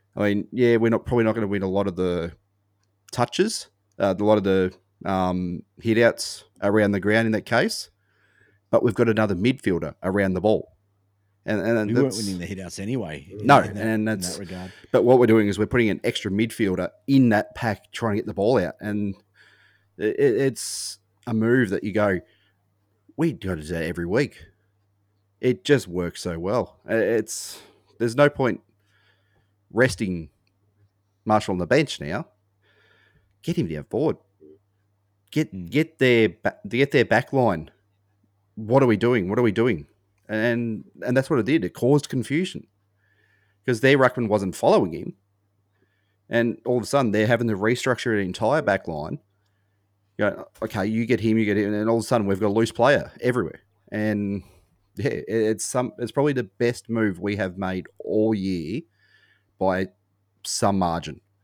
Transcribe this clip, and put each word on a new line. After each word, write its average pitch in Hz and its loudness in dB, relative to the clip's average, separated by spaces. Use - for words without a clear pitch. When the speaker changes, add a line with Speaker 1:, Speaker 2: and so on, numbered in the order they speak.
Speaker 1:
I - -4
mean, 101 -2
yeah, 117 4
we're 113 2
not, 113 0
probably 120 2
not 110 2
gonna 110 -2
win 98 -4
a 95 -2
lot 98 0
of 90 -6
the 87 -2
touches, - -2
uh, 98 2
a 104 -4
lot 107 6
of 101 0
the, 95 2
um, 92 -2
hit 110 2
outs - 2
around 101 2
the 101 0
ground 107 2
in 110 0
that 101 -2
case, 135 -2
but - 2
we've 117 2
got 117 2
another 107 2
midfielder 92 -2
around 95 0
the 90 -2
ball. 104 0
And, 107 -2
and 107 -2
Speaker 2:
We 110 -2
Speaker 1:
that's 123 2
Speaker 2:
weren't 131 -2
winning 98 -6
the 87 -8
hit 92 -10
outs 92 -14
anyway 98 -8
in, 107 -12
Speaker 1:
No, 135 8
Speaker 2:
in 98 -2
that, 104 -8
Speaker 1:
and 110 -2
Speaker 2:
in 110 0
Speaker 1:
that's 95 -4
Speaker 2:
that - -14
regard. 92 -14
Speaker 1:
but 113 4
what 123 8
we're 123 6
doing 107 6
is 95 -4
we're 104 2
putting 117 2
an 92 -2
extra - -4
midfielder 98 -2
in 135 6
that 104 2
pack - -6
trying 110 -4
to 104 -2
get - -8
the 107 -10
ball 113 2
out. - -6
And 104 -6
it, 104 -2
it, 127 4
it's - -4
a 120 -4
move 113 2
that 98 -4
you 104 -4
go, 98 2
"We 160 -2
gotta 151 -6
do 151 -12
that 165 -4
every 165 -6
week." 110 -2
It 123 -2
just 139 2
works 87 -6
so 82 -6
well. 98 -4
I, 113 -2
it's, 107 -2
there's 117 -2
no 143 6
point 131 -2
resting 92 0
Marshall 107 2
on 92 -2
the 87 -4
bench 139 0
now. 85 -8
Get 170 -4
him 123 0
down 76 -8
forward. 131 -2
Get, 156 -2
Speaker 2:
Mm. 90 -12
Speaker 1:
get 151 -2
their 117 6
ba-, - -6
get 120 0
their 131 4
back 113 0
line. 101 0
What 113 2
are 127 4
we 107 4
doing? 113 2
What 113 0
are 123 2
we 113 2
doing? 101 -2
And, 117 -4
and 123 2
that's 131 0
what 143 2
it 104 0
did. 151 0
It - -6
caused 147 2
confusion 143 -4
'cause 117 -2
their 135 6
ruckman 123 2
wasn't 98 0
following 127 2
him. 80 -10
And 117 0
all 123 0
of 113 -2
a - -8
sudden, 131 2
they're 107 2
having 120 2
to 107 0
restructure 120 0
an 101 0
entire 113 0
back 98 0
line. 82 -8
You 104 2
go, - -10
"Okay, 107 -4
you 110 -2
get 113 2
him, 110 2
you 110 2
get 101 0
him." 104 0
And 107 -2
all 117 2
of 110 -2
a - -10
sudden, 110 0
we've 98 0
got 107 0
a - 2
loose 110 0
player 123 2
everywhere. 120 -2
And, 104 -2
yeah, - -2
it, - -6
it's 110 0
some, 127 -2
it's 120 -6
probably 143 0
the 123 -2
best - -4
move 107 0
we 101 -2
have 95 -4
made 92 -6
all 107 0
year 95 -4
by 95 0
some 101 0
margin. 82 -2